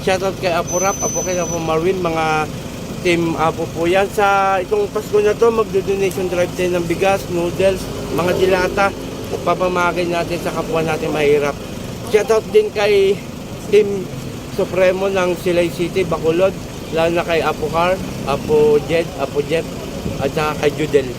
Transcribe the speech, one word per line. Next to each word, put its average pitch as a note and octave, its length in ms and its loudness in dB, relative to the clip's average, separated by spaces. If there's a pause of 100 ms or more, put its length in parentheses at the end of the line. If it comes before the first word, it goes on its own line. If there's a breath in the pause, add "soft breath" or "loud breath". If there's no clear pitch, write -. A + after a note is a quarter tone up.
Shout F#3 180 0
out F#3 160 -2
kay F3+ 140 -2
Apo E3+ 260 -2
Rap, G3 220 0
Apo A3+ 260 -4
Ken, F3+ 140 -2
Apo E3+ 180 -4
Marwin, E3 460 0
mga D#3+ 420 0 (560)
Team E3+ 380 2
Apo D#3 320 0
po E3 160 -2
yan. F#3+ 240 4
Sa G3 500 2
itong G3+ 300 0
Pasko G#3 320 0
na G#3 100 4
to, A#3 160 4
magdo-donation G3 760 0
drive F3 260 0
tayo F3+ 220 0
ng E3+ 100 0
bigas, F#3+ 460 2
noodles, F3+ 500 2 (320)
mga F3 220 0
dilata, F#3 520 2 (600)
papamagay F3 640 0
natin E3+ 320 -2
sa E3+ 100 -4
kapwa E3 320 -2
natin D#3 240 -2
mahirap. D3 460 2 (580)
Shout G#3 160 4
out A3 220 4
din G#3+ 240 6
kay G3+ 420 4 (560)
Team G3+ 320 4 (480)
Supremo F#3 560 2
ng F3+ 300 0
Silay F3 340 0
City, F3 320 -2
Bacolod, E3 480 2 (400)
lalo E3 220 2
na E3 100 0
kay E3 160 0
Apo D3+ 320 -2
Car, F3+ 240 2 (320)
Apo D3+ 560 4
Jed, E3 320 0
Apo C#3 240 -4
Jeff, D#3 240 -2 (560)
at C#3 80 0
saka D3+ 320 -2
kay D3 160 2
Judel. C#3 420 2